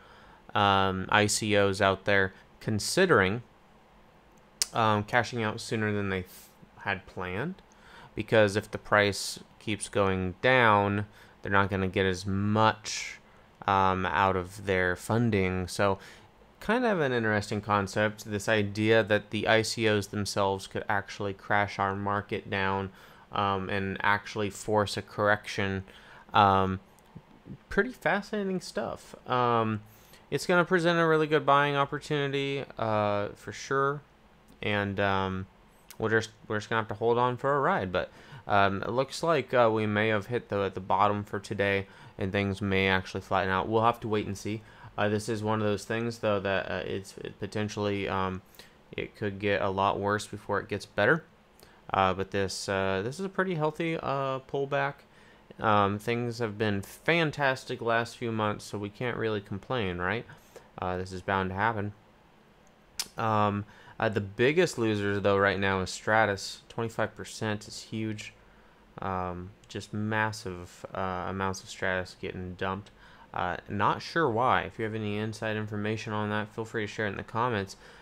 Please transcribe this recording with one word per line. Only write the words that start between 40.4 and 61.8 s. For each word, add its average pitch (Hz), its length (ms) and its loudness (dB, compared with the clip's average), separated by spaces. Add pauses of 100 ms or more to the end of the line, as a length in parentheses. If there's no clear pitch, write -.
the, 98 260 0
the 95 60 -6
bottom 101 420 2
for 104 160 -6
today, 98 480 0 (320)
and 98 140 -4
things 98 280 0
may 95 280 2
actually 95 320 0
flatten 95 320 0
out. 95 160 0
We'll 110 160 2
have 117 160 2
to 117 80 -8
wait 104 180 0
and 98 100 -6
see. 107 260 -8 (340)
Uh, 104 120 0
this 104 200 -2
is 107 160 -4
one 107 160 0
of 107 40 -2
those 101 200 -2
things, 113 340 -4
though, 104 220 0
that, 95 280 0
uh, 92 160 -4
it's, - 340 -8
it - 200 -14
potentially, 104 720 -4
um, 95 340 -2 (480)
it - 240 -8
could 101 240 -6
get 101 240 0
a 101 80 0
lot 98 300 2
worse 101 260 0
before 104 320 -4
it - 80 -6
gets 101 200 -6
better. 127 360 2 (720)
Uh, 95 180 8
but 95 200 -4
this, 98 360 -2
uh, 95 360 2
this 139 160 -6
is 196 40 -4
a 190 40 -6
pretty 190 260 -2
healthy, 160 420 -2
uh, 135 440 -2 (120)
pullback. 139 420 -2 (640)
Um, 104 400 4
things 117 400 -2
have 104 180 -4
been 101 240 0
fantastic 143 1000 0
last 117 360 0
few 117 160 -4
months, 107 320 0
so - 120 -10
we 104 120 -6
can't 120 280 -4
really 110 240 -2
complain, 101 580 -4
right? 95 280 -2 (500)
Uh, 92 200 -4
this 92 160 -8
is 92 100 -10
bound 95 280 0
to 92 40 -8
happen. 104 380 -2 (1200)